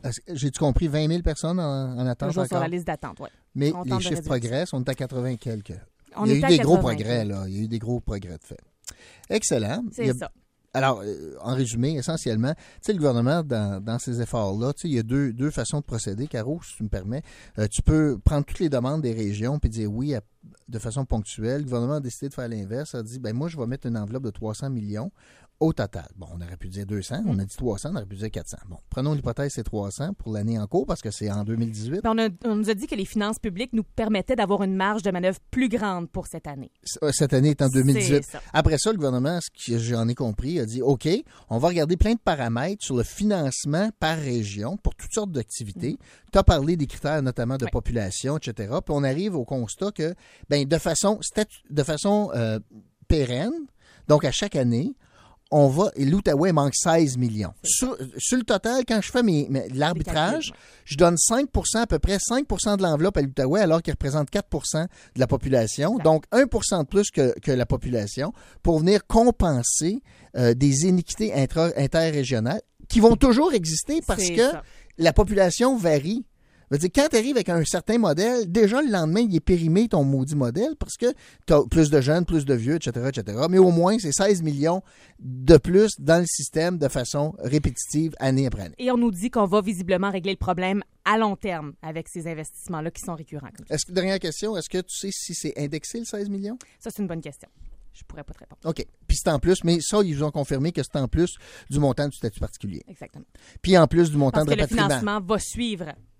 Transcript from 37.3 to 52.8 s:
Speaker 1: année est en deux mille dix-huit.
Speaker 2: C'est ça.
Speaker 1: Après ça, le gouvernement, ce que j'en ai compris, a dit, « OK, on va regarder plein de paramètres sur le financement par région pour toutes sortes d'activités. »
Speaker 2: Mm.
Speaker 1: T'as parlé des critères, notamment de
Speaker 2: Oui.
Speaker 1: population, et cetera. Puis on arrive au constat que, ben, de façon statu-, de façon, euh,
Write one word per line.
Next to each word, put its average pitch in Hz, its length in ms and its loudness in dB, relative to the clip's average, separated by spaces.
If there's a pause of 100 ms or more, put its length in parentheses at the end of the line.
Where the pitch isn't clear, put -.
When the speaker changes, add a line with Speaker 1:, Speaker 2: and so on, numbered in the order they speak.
Speaker 1:
année 139 160 6
est 143 120 0
en 135 80 4
deux 131 140 4
mille 135 140 6
dix-huit. 143 260 2
Speaker 2:
C'est - 100 -14
ça. 147 80 -14 (120)
Speaker 1:
Après 160 240 4
ça, 214 140 2
le 220 60 0
gouvernement, 139 440 0
ce - 80 -12 (220)
que 117 80 2
j'en 117 280 0
ai 123 80 0
compris, 131 440 -4
a 117 60 0
dit, « 117 180 -6
OK, 139 240 2 (420)
on 117 80 -2
va 147 120 4
regarder 170 280 2
plein 214 160 2
de 233 60 -2
paramètres 143 640 -4
sur 135 100 -4
le 117 80 0
financement 180 880 -2 (100)
par 160 180 -2
région 120 600 -4
pour - 180 -2
toutes - 180 -12
sortes 208 180 -4
d'activités. » 123 640 -8
Speaker 2:
Mm. - 40 -10 (340)
Speaker 1:
T'as 190 120 6
parlé 165 340 6
des 143 100 0
critères, 147 360 -2
notamment 127 340 -2
de 127 80 -2
Speaker 2:
Oui. 107 60 -6
Speaker 1:
population, 117 640 -2
et - 80 -6
cetera. 117 360 -6
Puis 160 140 -4
on 139 80 0
arrive 165 320 -2
au 127 100 -4
constat 135 460 -6
que, 165 220 -4 (360)
ben, 143 180 2
de 160 100 4
façon 196 440 0
statu-, - 480 -4
de 151 140 0
façon, 196 520 0
euh, 110 240 0 (480)